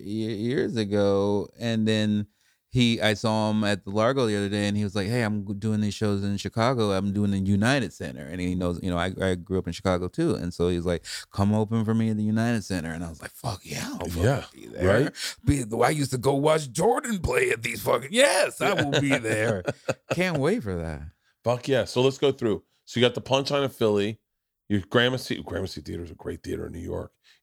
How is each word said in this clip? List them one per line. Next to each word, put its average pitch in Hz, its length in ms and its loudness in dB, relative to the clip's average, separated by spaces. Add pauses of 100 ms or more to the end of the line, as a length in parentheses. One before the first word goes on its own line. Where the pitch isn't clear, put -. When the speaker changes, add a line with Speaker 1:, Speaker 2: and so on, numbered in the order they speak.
Speaker 1:
y-, 110 320 -4
years 120 400 -2
ago, 101 720 2 (100)
and 110 300 0
then 107 400 2 (420)
he, 120 300 4
I 107 140 4
saw 107 360 0
him 107 140 2
at 101 200 0
the 101 60 -10
Largo 117 360 2
the 104 100 0
other 101 140 0
day, 104 180 0
and 101 80 0
he 104 80 0
was 98 100 -6
like, 101 120 0
"Hey, 120 160 0
I'm 104 240 -2
g-, 104 80 -6
doing 107 260 -2
these 107 140 0
shows 101 280 0
in 101 140 -2
Chicago. 113 560 0
I'm 98 220 0
doing 104 160 2
the 98 80 2
United 101 560 2
Center." 69 320 -10
And 82 120 -10
he 90 160 -2
knows, 87 280 0
you 92 80 -2
know, 87 80 0
I, 92 140 -2 (100)
I 95 140 2
grew 90 220 -4
up 90 80 -4
in 87 60 -6
Chicago 90 360 0
too. 160 260 0
And 87 180 -4
so 87 160 0
he 90 80 2
was 85 80 -2
like, 85 180 0 (300)
"Come 101 220 2
open 110 320 0
for 113 80 0
me 113 160 2
at 107 80 -2
the 107 40 0
United 110 420 0
Center." 82 280 -6
And 82 100 -8
I 85 60 -8
was 82 140 -14
like, - 80 -14
"Fuck - 340 -10
yeah, 82 240 -10 (100)
I'll 87 100 -6
fucking 85 140 -2
Speaker 2:
Yeah, 120 300 2
Speaker 1:
be - 140 -20
there." 95 380 2
Speaker 2:
right? - 80 -6 (300)
Speaker 1:
Be, 135 220 2 (180)
I 123 80 6
used 147 200 0
to 131 80 -4
go 131 160 2
watch 151 360 2
Jordan 233 500 0
play 127 300 2
at 113 120 -2
these 117 180 -6
fucking, 127 320 0
yes, 247 480 2
I 180 140 2
will 143 260 0
be 139 100 2
Speaker 2:
<laughs> 135 60 2
Speaker 1:
there. 110 460 0 (500)
Can't 170 260 0
wait 170 240 0
for 98 140 -4
that. 80 240 -6 (440)
Speaker 2:
Fuck 120 240 0
yeah. 127 160 4
So - 180 0
let's 135 160 4
go 139 140 4
through. 117 300 0 (220)
So - 160 -2
you 120 60 6
got 120 80 2
the 110 80 -6
Punchline 139 420 0
of 131 100 -4
Philly. 107 440 2 (500)
Your 101 120 2
Gramercy, 123 640 0
Gramercy 90 360 -6
Theater 87 220 -10
is 85 80 -12
a - 40 -16
great 85 280 -10
theater 82 240 -6
in 80 60 -12
New 82 80 -10
York. 87 320 -8 (300)